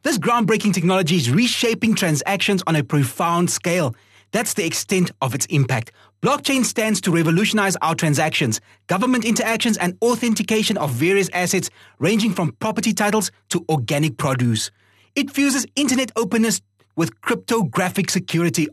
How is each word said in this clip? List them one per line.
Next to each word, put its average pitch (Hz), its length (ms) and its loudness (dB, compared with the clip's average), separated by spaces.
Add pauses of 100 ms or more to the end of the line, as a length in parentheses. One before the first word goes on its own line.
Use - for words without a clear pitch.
This 285 140 0
groundbreaking 214 560 2
technology 185 440 2
is 120 140 2
reshaping 226 640 2
transactions 185 720 0
on 160 100 2
a 147 60 2
profound 170 680 0
scale. 170 440 -2 (380)
That's 226 220 -2
the 190 100 -2
extent 180 460 0 (100)
of 131 140 -2
its 127 160 -4
impact. 135 420 0 (300)
Blockchain 269 420 0
stands 214 380 0
to 190 80 0
revolutionize 185 720 2
our 160 120 0
transactions, 151 680 0 (240)
government 226 400 0
interactions, 226 500 0
and 175 240 -4
authentication 220 760 0
of 139 140 -2
various 180 420 2
assets, 180 340 0 (300)
ranging 202 340 2
from 170 200 -2
property 220 420 -2
titles 214 360 0 (200)
to 170 180 -2
organic 147 480 0
produce. 123 540 -2 (440)
It 277 160 -2
fuses 277 360 0 (100)
internet 262 400 0
openness 226 460 0 (340)
with - 240 -2
cryptographic 196 880 -2
security, 170 640 0